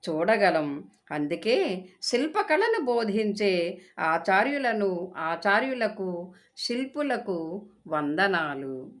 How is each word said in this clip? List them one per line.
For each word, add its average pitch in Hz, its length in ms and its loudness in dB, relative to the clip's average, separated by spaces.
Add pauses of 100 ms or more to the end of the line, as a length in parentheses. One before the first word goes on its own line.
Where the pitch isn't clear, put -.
చూడగలం. 165 720 2 (280)
అందుకే 185 720 0 (160)
శిల్పకళను 349 840 0
బోధించే 202 960 0 (180)
ఆచార్యులను, 196 1160 2
ఆచార్యులకు, 196 1160 0 (240)
శిల్పులకు 233 1120 -4 (180)
వందనాలు. 147 1120 0